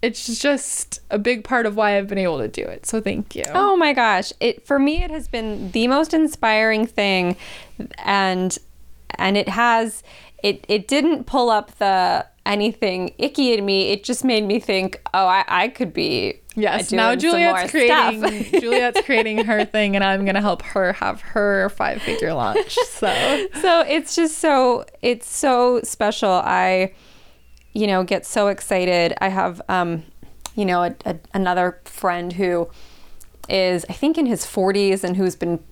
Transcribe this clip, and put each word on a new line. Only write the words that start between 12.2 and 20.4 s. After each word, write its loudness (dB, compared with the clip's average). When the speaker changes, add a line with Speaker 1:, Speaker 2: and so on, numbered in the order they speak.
Speaker 2:
anything -2
icky 0
in -2
me. 0
It -6
just -6
made 2
me 0
think, -2
"Oh, 2
I, 2
I 2
could -6
be -4
Speaker 1:
Yes, 0
Speaker 2:
doing 0
Speaker 1:
now 4
Speaker 2:
some 0
Speaker 1:
Juliet's 2
Speaker 2:
more -4
Speaker 1:
creating, 4
Speaker 2:
stuff." 0
<laughs> -
Speaker 1:
Juliet's 2
creating 0
her 0
thing, 0
and 2
I'm 2
gonna 0